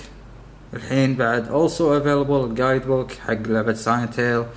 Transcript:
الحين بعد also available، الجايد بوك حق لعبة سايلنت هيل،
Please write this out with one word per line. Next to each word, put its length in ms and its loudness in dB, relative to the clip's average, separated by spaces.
الحين 420 0
بعد 300 0
also 340 2
available، 720 2
الجايد 360 0
بوك 260 0
حق 340 -4
لعبة 280 0
سايلنت 460 -2
هيل، 240 2